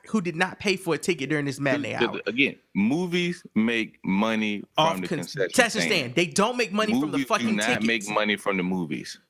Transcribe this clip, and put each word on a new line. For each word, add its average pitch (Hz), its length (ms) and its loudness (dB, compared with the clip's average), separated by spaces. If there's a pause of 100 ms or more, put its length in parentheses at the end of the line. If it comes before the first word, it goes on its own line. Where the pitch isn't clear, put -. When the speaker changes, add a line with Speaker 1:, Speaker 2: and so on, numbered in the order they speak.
Speaker 1:
who 220 140 0
did 165 140 -4
not 175 240 0
pay 196 160 2
for 170 200 0
a - 20 -2
ticket 151 320 -2
during 147 160 0
this 127 140 -4
matinee 127 340 0
Speaker 2:
The, 120 140 0
the, - 60 -6
Speaker 1:
hour. - 120 -8
Speaker 2:
again, 120 300 0 (180)
movies 175 720 0 (100)
make 113 500 0
money 107 600 0 (120)
Speaker 1:
Off 160 180 4
Speaker 2:
from 185 80 -4
the - 60 -6
Speaker 1:
con-, 170 120 -4
Speaker 2:
concession - 300 -4
Speaker 1:
concession 220 320 2
Speaker 2:
stand. 170 120 2
Speaker 1:
stand. 123 220 -2
They 175 100 4
don't 196 320 2
make 220 140 0
money 214 220 2
from 285 180 0
the 285 60 -2
Speaker 2:
Movies 269 100 -2
Speaker 1:
fucking 233 200 0
Speaker 2:
do 220 100 2
not 107 100 0
Speaker 1:
tickets. 113 180 0
Speaker 2:
make 110 240 0
money 104 280 2
from 98 200 -2
the 90 60 0
movies. 87 560 -4 (100)